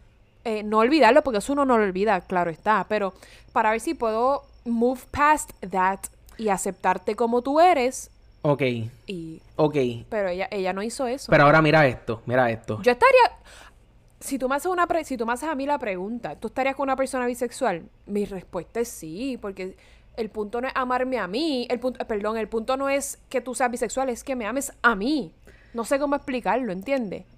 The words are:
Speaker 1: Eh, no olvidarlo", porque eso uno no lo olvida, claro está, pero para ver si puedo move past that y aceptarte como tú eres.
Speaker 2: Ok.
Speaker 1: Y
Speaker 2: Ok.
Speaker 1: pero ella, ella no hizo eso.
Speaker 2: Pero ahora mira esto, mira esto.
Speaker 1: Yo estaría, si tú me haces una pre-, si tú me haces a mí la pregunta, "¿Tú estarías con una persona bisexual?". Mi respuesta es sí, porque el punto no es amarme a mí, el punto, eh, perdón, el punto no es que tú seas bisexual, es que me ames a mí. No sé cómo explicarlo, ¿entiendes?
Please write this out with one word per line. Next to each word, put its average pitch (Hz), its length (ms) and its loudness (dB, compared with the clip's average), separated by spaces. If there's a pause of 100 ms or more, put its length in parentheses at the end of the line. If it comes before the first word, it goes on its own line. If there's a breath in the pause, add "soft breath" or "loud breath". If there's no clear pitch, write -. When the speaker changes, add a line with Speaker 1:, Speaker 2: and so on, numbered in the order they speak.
(440)
Speaker 1:
Eh, 214 180 -4
no 214 160 0
olvidarlo", 254 440 6
porque 226 160 0
eso 233 140 -4
uno 285 140 2
no 247 100 4
lo 214 80 4
olvida, 190 380 0
claro 175 280 -2
está, 196 380 0
pero 208 240 -2 (400 soft breath)
para 220 200 2
ver 226 80 -2
si 330 120 -4
puedo 240 520 0 (200)
move 240 360 0 (100)
past 294 400 2 (200)
that 190 300 0 (380)
y 220 100 -2
aceptarte 190 680 0
como 240 260 0
tú 285 180 2
eres. 285 500 4 (320)
Speaker 2:
Ok. 143 200 2 (440)
Speaker 1:
Y 165 360 -12 (140)
Speaker 2:
Ok. 151 200 2 (320)
Speaker 1:
pero 202 220 -2
ella, 180 200 -4
ella 185 220 -2
no 190 100 -6
hizo 233 240 -6
eso. 254 240 -6
Speaker 2:
Pero 147 140 6
ahora 156 160 8
mira 156 260 6
esto, 117 380 -4
mira 123 260 2
esto. 110 320 -6
Speaker 1:
Yo 240 100 4
estaría, 494 280 6 (1000 loud breath)
si 269 200 -6
tú 254 100 -2
me 269 80 0
haces 349 160 -2
una 349 140 0
pre-, 339 180 0
si 254 140 -8
tú 226 80 -4
me 233 80 -2
haces 254 140 -8
a 320 60 -4
mí 269 120 -6
la 294 120 -2
pregunta, 202 580 -8
"¿Tú 226 120 -8
estarías 262 260 -2
con 277 100 -6
una 269 120 0
persona 262 300 -2
bisexual?". 240 560 -4 (240)
Mi 202 180 -4
respuesta 190 560 -8
es 233 80 -4
sí, 226 500 -8
porque 190 380 -10 (400 soft breath)
el 220 140 -6
punto 214 320 -6
no 262 60 -4
es - 60 -8
amarme 254 440 -2
a 190 80 -4
mí, 254 440 -2
el 240 100 -2
punto, 247 200 -4
eh, 233 60 -8
perdón, 214 320 -4
el 220 100 -6
punto 233 300 -2
no 277 100 -2
es 277 300 -2 (100)
que 247 140 -4
tú 247 120 -8
seas 247 160 0
bisexual, 247 380 -4
es 233 160 -6
que 269 120 -6
me 233 100 -6
ames 262 340 -6
a 233 140 6
mí. 220 380 -2 (420 soft breath)
No 233 100 -4
sé 277 140 0
cómo 285 180 0
explicarlo, 240 560 -2
¿entiendes? 196 520 -4 (140)